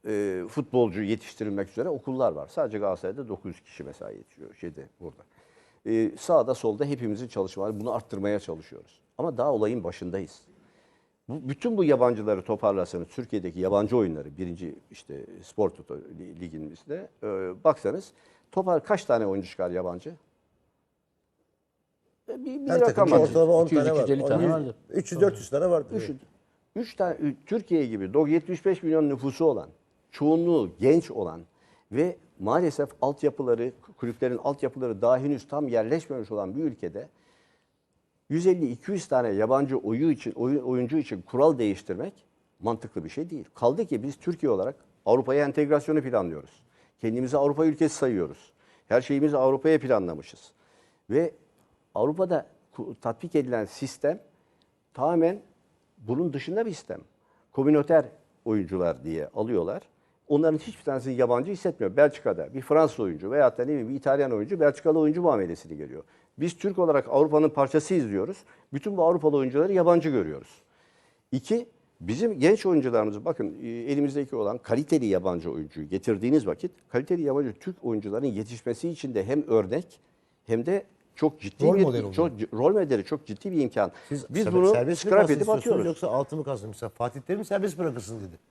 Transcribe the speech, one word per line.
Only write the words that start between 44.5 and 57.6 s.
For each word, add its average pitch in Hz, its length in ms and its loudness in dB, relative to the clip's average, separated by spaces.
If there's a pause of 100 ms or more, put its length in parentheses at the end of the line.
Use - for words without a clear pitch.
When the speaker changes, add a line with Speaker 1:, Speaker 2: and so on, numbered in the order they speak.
Speaker 1:
olarak 104 240 -2 (300)
Avrupa'ya 131 400 4
entegrasyonu 147 560 0
planlıyoruz. 92 640 -4 (380)
Kendimizi 123 360 -2
Avrupa 143 280 2
ülkesi 151 300 2
sayıyoruz. 95 580 -4 (340)
Her 120 140 4
şeyimizi 143 360 0
Avrupa'ya 135 420 4
planlamışız. 95 720 -4 (580)
Ve 156 240 0 (640)
Avrupa'da 156 500 0 (300)
ku-, 120 260 -10
tatbik 123 340 -6
edilen 123 300 0
sistem 143 540 -4 (760)
tamamen 170 480 0 (560)
bunun 131 360 -4
dışında 180 320 -4
bir 214 80 -6
sistem. 90 280 -12 (500)
Komüniter 147 540 4 (400)